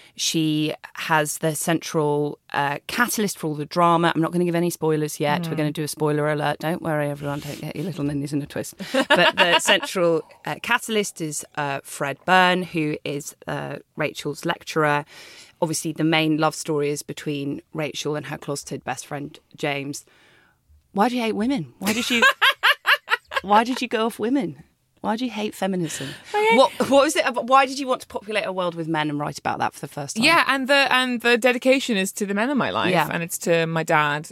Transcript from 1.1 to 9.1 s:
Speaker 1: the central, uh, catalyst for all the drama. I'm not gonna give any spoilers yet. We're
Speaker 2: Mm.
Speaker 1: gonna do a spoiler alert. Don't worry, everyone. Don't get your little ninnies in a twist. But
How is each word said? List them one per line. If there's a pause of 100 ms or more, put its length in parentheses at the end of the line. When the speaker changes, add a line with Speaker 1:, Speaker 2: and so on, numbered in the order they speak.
Speaker 1:
the
central, (140)
uh, (100)
catalyst
for
all
the
drama.
I'm
not
gonna
give
any
spoilers
yet.
We're
Speaker 2:
Mm.
Speaker 1:
gonna
do
a
spoiler
alert.
Don't
worry,
everyone.
Don't
get
your
little
ninnies
in
a
twist. (200)
But